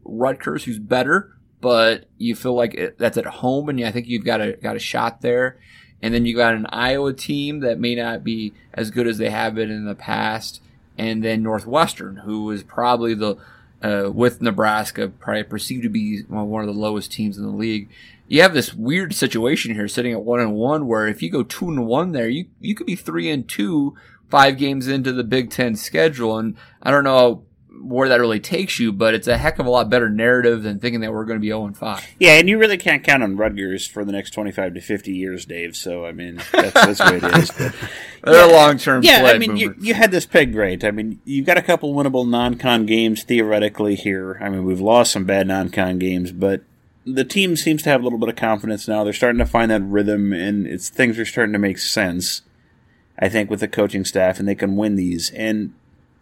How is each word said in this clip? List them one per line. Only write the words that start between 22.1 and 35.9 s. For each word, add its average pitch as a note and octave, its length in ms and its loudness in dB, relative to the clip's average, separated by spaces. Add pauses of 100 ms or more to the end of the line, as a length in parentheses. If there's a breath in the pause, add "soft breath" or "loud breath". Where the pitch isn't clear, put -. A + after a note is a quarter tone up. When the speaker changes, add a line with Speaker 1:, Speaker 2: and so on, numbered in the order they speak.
Speaker 1:
there, A#2 160 -2
you, D#3 180 -4 (140)
you G#3 140 -6
could - 120 -10
be F3 100 -4
three E3 340 -6
and C3+ 160 -4
two D3+ 480 -2 (360 soft breath)
five C#3 260 6
games C#3 320 -2
into C3+ 240 -2
the B2+ 100 -2
Big A#2+ 280 -2
Ten A#2+ 260 -2
schedule, B2 640 0
and A2+ 180 -4 (260 loud breath)
I - 80 0
don't C#3 140 4
know B2+ 400 4 (380)
where C3 260 0
that A#2+ 100 6
really A2+ 220 2
takes - 400 -4
you, A2+ 120 2
but A2 220 2
it's A2 140 -4
a A#2 80 2
heck D3+ 220 -2
of C#3 80 -4
a B2 40 0
lot A#2+ 200 2
better A#2+ 180 2
narrative A#2 540 2
than G#2 160 -6
thinking A#2 240 -4
that A2 100 -6
we're A2 140 -6
gonna A2 120 -6
be G#2+ 140 -2
oh A2 140 -4
and G2+ 100 -12
five. G#2+ 280 -8 (140)
Speaker 2:
Yeah, E3+ 140 10
and E3 160 8
you G#3+ 100 4
really G#3 200 4
can't D3+ 260 0
count C3+ 180 4
on G2 140 -2
Rutgers G2 500 -2
for G#2 200 -8
the G2+ 60 -6
next G2 180 -8
twenty-five G2 440 -6
to F2 60 -12
fifty G2+ 320 -6
years, F#2 320 -8
Dave, E2+ 320 -10
so, F2 300 -8